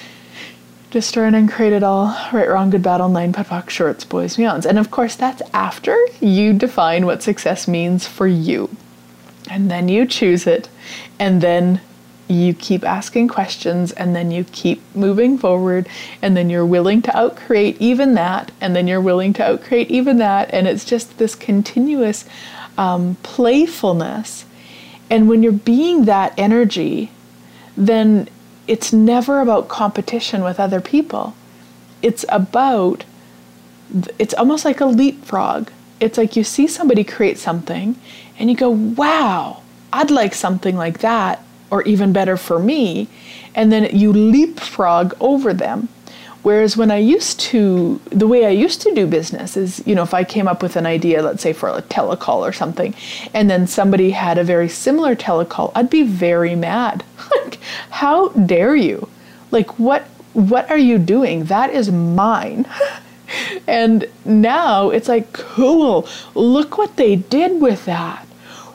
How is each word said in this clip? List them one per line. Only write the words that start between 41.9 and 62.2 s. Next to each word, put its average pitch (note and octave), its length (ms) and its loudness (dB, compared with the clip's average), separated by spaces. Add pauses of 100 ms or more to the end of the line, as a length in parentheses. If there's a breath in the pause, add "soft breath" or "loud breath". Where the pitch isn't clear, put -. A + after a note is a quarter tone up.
better F#3 240 2
for F3 220 -2
me." G#3 500 0 (460 loud breath)
And A3 180 4
then G#3+ 220 2
you G#3 180 4
leapfrog G#3+ 1080 2
over C4+ 320 0
them. F#3+ 360 -4 (540 loud breath)
Whereas G#3 320 2
when A3 160 2
I G#3 60 2
used A#3 420 2 (140)
to, F#3 540 2
the G3+ 200 0
way A#3 200 4
I G#3 40 2
used G#3 320 0
to G#4 120 2
do G#3 120 2
business E3 520 -4
is, F#3 280 -6
you G#3+ 80 2
know, F3+ 80 2
if E3+ 120 -4
I F#3 100 2
came G3 240 -2
up F3+ 140 -2
with F3 140 -6
an E3 100 -2
idea, E3 360 0
let's D#3 200 -4
say D#3+ 100 -2
for - 160 -4
a C#2+ 140 -6
telecall - 640 -2
or F3+ 40 -6
something, F3+ 420 -6 (400 loud breath)
and G#3+ 160 4
then F3+ 160 2
somebody F#3+ 460 2
had F3 260 -2
a F3 60 2
very E3+ 240 2
similar C#4 460 0
telecall, E3+ 600 -2
I'd A#3+ 160 0
be D#4+ 120 4
very F3 520 0
mad. F#3 540 -4
<laughs> - 220 -12
Like, - 280 -2 (320 loud breath)
"How D#4+ 380 0
dare F#3+ 460 2
you? A3 340 0 (420 loud breath)
Like, - 280 -2
what, C4 240 0 (300)
what A3 380 2
are D#4 80 2
you A#3+ 200 4
doing? F3 460 0
That G3+ 260 0
is A#3 200 -2
mine." F#3 800 0